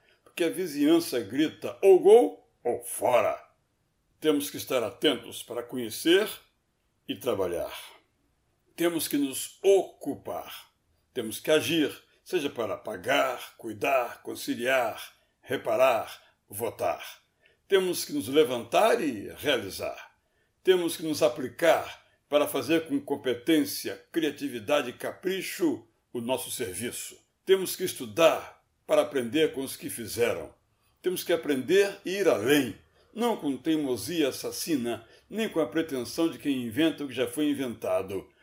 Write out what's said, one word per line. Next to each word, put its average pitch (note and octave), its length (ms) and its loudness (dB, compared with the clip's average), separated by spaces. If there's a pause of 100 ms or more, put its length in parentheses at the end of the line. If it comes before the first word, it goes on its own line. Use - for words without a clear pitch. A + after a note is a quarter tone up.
(240)
porque - 180 -6
a E3 60 2
vizinhança D3+ 720 2
grita B2+ 640 -4
ou F#3+ 180 10
gol A#3 500 6 (140)
ou - 180 -2
fora. A2 560 2 (800)
Temos D3 300 2
que - 80 -12
estar B2+ 260 -2
atentos G#2+ 600 -2
para A#2+ 200 -8
conhecer D3 640 2 (800)
e C3+ 80 -6
trabalhar. F#2+ 640 -4 (960)
Temos E3 320 -2
que D3 120 -2
nos C3+ 440 -6
ocupar. - 1080 0 (420)
Temos A2 260 -8
que - 120 -4
agir, D3+ 440 2 (300)
seja D3+ 240 -2
para G#2 300 -4
pagar, B2 800 -4
cuidar, A#2+ 640 -2
conciliar, A#2 920 -2 (280)
reparar, B2 800 0 (260)
votar. G2+ 720 -6 (480)
Temos F#3 340 2
que D3 120 -10
nos C#3 140 -4
levantar D#3 760 2
e G#2 340 -6
realizar. G2+ 720 -4 (540)
Temos F3+ 320 2
que F3 60 -10
nos D#3 200 -2
aplicar C#3 800 0 (280)
para D3 180 4
fazer D3+ 400 0
com C#3 100 -2
competência, C3+ 1120 -2
criatividade C#3+ 800 -2
e A#2+ 60 -10
capricho F3 920 -4 (300)
o B2 40 -4
nosso A#2+ 300 -4
serviço. G#2 680 -8 (260)
Temos F#3+ 320 2
que F#3 80 -6
estudar C3+ 800 0 (220)
para D3+ 160 4
aprender C#3 500 0
com C3+ 80 -8
os C3 160 -8
que D3+ 140 -12
fizeram. G#2 640 -2 (500)
Temos F3+ 200 -2
que F3+ 100 -2
aprender D#3+ 760 2
e F3 60 -4
ir G3 140 0
além, B2 480 2 (400)
não A3 220 0
com C#3 200 -4
teimosia D3 720 -2
assassina, A#2+ 800 -4 (220)
nem G#3+ 180 -4
com E3+ 140 -2
a D3 60 2
pretensão D#3 640 -2
de A#2+ 80 -12
quem C3+ 240 -2
inventa C#3+ 420 0
o C#3 40 -10
que B2 60 -12
já B2 120 0
foi D3+ 240 0
inventado, G2 760 -4 (160)